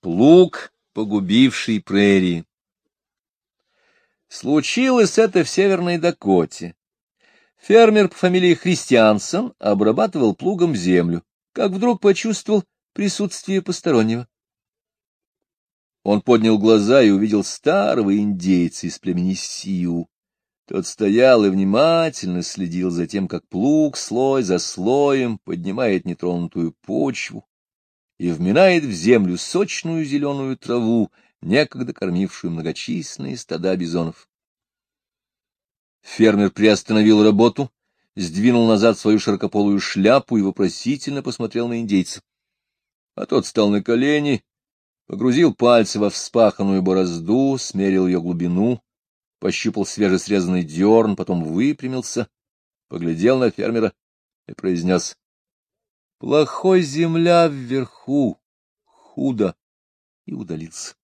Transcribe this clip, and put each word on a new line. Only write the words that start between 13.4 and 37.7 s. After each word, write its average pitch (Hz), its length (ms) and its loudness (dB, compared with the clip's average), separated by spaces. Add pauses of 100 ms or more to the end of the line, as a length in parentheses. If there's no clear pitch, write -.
постороннего. 120 680 -2 (1800)
Он 101 180 0
поднял 110 360 4
глаза 110 440 4
и 107 100 6
увидел 104 320 2
старого 123 720 0
индейца 92 720 -2
из - 120 -12
племени 90 340 -4
Сиу. 87 760 -6 (580)
Тот - 200 -6
стоял 113 580 4
и 98 40 4
внимательно 98 920 0
следил 90 480 -6
за 85 180 -4
тем, 98 200 -6
как - 200 -10
плуг 147 500 0
слой 131 460 0
за 90 160 0
слоем 127 800 0
поднимает 95 680 -4
нетронутую 87 760 -4
почву 117 680 -6 (680)
и 87 140 -4
вминает 147 520 2
в 127 80 -6
землю 92 460 2
сочную 165 680 -4
зеленую 139 520 -6
траву, 117 540 -2 (300)
некогда 123 520 -2
кормившую 90 580 -4
многочисленные 80 840 -8
стада 90 380 -4
бизонов. 85 540 -6 (1700)
Фермер 104 500 2
приостановил 107 720 2
работу, 110 480 2 (440)